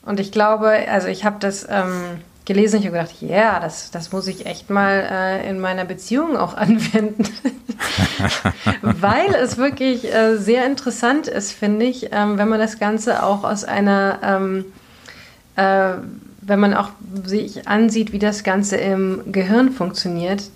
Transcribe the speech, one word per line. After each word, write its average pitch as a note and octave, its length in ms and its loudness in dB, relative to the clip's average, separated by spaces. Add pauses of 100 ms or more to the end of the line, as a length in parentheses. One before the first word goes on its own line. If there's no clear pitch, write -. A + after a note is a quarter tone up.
Und G3+ 140 -2
ich G3 100 -4
glaube, G#3+ 400 4 (180)
also F#3 200 0
ich F#3 160 -6
hab G3+ 160 -2
das, G3 280 -4
ähm, F3+ 520 -4 (240)
gelesen, G#3 340 4
ich F#3+ 80 0
hab F3 60 -4
gedacht, E3 280 -4
„Ja, F#3 380 2
das, D#3+ 320 -8
das E3 220 -10
muss F#3+ 160 -6
ich F#3 180 -10
echt - 240 -10
mal, G3 400 2
äh, F#3+ 400 -2
in F#3+ 80 -4
meiner F#3 260 -2
Beziehung B3 520 -2
auch - 180 -2
<laughs> - 20 -10
anwenden.“ G#3+ 680 2 (1600)
Weil A3 520 2
es B3+ 220 0
wirklich, C4 560 -2
äh, A3 240 4
sehr A#3 300 2
interessant C4+ 600 0
ist, - 260 -4
finde G#3+ 340 2
ich, B3+ 260 -4
ähm, G#3 260 2
wenn G#3 100 2
man A3 120 2
das A3 180 -2
Ganze G#3+ 440 0
auch G3+ 220 0
aus G3+ 200 -4
einer, G3 580 2
ähm, F#3+ 420 0 (920)
äh, F#3+ 380 4 (460)
wenn G3+ 200 2
man G3+ 140 6
auch - 160 0 (340)
sich G3+ 440 -4
ansieht, G#3+ 440 2
wie G3+ 60 -4
das G#3 260 0
Ganze G3 320 0
im F#3+ 560 -2
Gehirn G#3 400 4
funktioniert F3+ 720 -4 (100)